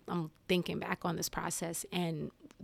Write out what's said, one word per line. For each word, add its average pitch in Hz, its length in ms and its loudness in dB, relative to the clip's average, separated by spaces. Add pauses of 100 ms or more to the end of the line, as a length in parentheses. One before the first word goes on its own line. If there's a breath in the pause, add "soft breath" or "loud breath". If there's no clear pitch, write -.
I'm 170 240 0 (160)
thinking 175 320 4
back 180 240 -2
on 165 120 2
this 165 140 -2
process, 170 640 -2
and 165 400 0 (320)